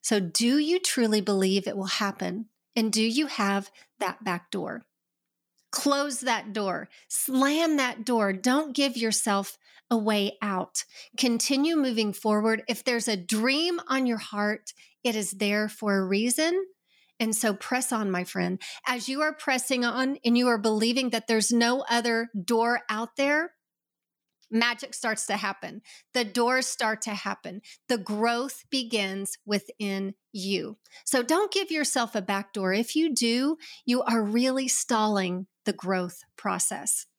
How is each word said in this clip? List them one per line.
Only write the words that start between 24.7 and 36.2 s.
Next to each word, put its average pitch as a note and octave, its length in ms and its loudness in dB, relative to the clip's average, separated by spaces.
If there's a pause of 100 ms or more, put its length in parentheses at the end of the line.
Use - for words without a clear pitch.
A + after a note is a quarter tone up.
starts A3 340 -4
to G3+ 100 -2
happen. F#3+ 460 -8 (300)
The B3 120 0
doors B3 420 2
start A3 360 -2
to A3 80 -6
happen. G3 500 -8 (260)
The A#3+ 100 -4
growth A#3 720 -2
begins G#3 760 -2
within G3 680 -4 (180)
you. G3 460 -4 (260)
So B3+ 180 0
don't F4+ 300 0
give F#4+ 180 -2
yourself C4+ 420 0
a G#3+ 80 -2
back G3 300 -4
door. F#3+ 220 0
If A3+ 200 0
you D#4 200 2
do, B3 420 2 (300)
you A#3+ 160 2
are A3+ 200 2
really B3+ 460 2
stalling G3+ 800 0 (160)
the G#3 100 -2
growth F3+ 500 -4 (120)